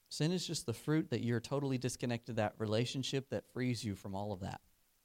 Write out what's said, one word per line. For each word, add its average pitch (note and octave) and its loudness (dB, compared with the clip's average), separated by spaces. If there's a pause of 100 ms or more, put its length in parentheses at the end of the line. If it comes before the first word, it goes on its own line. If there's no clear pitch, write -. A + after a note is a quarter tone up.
Sin D3+ 2
is F#3 0
just - -4
the A2+ 0
fruit D#3 2
that A2 0
you're A#2 2
totally C3+ 0
disconnected, A#2+ -2
that G#2+ 2
relationship B2 0
that G#2 -4
frees B2 0
you G#2 0
from G2 -8
all G2+ -4
of F#2+ -4
that. F#2 -6 (440)